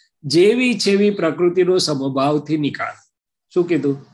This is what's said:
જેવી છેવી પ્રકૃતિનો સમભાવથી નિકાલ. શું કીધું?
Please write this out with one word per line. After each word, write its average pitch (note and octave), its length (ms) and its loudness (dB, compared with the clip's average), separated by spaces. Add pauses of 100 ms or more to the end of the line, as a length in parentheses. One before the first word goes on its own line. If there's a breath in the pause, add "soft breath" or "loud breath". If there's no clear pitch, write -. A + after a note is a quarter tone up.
(240 soft breath)
જેવી G#3+ 540 2
છેવી G3+ 320 2
પ્રકૃતિનો F3 680 0
સમભાવથી C#3+ 800 -2
નિકાલ. - 380 -4 (600)
શું F3+ 100 2
કીધું? C#3+ 500 -2